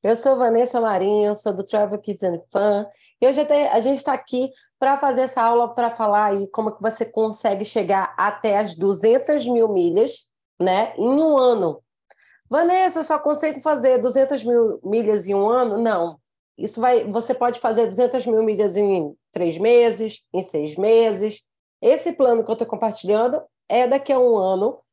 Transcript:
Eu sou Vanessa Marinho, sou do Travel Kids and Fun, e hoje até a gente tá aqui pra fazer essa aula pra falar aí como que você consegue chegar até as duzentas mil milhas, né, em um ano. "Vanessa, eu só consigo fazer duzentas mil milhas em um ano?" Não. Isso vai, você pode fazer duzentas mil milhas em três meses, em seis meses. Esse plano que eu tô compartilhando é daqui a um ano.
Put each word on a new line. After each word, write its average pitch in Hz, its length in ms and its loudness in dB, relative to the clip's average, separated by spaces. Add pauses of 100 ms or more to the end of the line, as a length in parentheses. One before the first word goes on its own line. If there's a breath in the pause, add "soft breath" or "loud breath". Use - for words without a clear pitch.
Eu 226 140 0
sou 269 180 2
Vanessa 240 460 0
Marinho, 208 520 0
sou 208 200 -4
do 190 100 -6
Travel 208 340 -2
Kids 202 260 -8
and 175 180 -4 (100)
Fun, 208 340 0 (360 soft breath)
e 247 40 2
hoje 269 140 2
até 294 320 2
a 233 80 2
gente 269 240 -2
tá 294 80 -2
aqui 254 400 -4 (260 soft breath)
pra 269 200 2
fazer 269 240 0
essa 262 200 -2
aula 233 320 2
pra 240 160 0
falar 214 360 0
aí 196 240 -2
como 220 260 -6
que - 60 -18
você 220 240 -4
consegue 214 580 -2
chegar 196 540 -2
até 208 400 0
as 202 180 -4
duzentas 226 720 0
mil 226 220 2
milhas, 180 600 0 (300)
né, 190 380 0
em 262 240 0
um 311 160 2
ano. 220 440 0 (680 soft breath)
"Vanessa, 339 500 0
eu 311 60 -6
só 311 120 -2
consigo 302 440 -2
fazer 262 380 2
duzentas 262 440 0
mil 233 400 2
milhas 208 420 0
em 196 80 -4
um 196 140 2
ano?" 233 300 0
Não. 180 420 -2 (380)
Isso 220 240 -8
vai, 247 240 2
você 226 280 -4
pode 247 280 -2
fazer 226 260 0
duzentas 247 400 -2
mil 220 160 2
milhas 208 320 0
em 190 400 0 (160)
três 165 260 -2
meses, 220 760 2
em 185 100 -2
seis 151 320 -6
meses. 214 680 2 (400)
Esse 311 300 2
plano 240 320 2
que 220 80 -4
eu 226 60 -2
tô 226 80 -4
compartilhando 220 760 -2 (280)
é 247 180 2
daqui 269 240 0
a 262 80 2
um 247 160 4
ano. 190 460 -2 (100)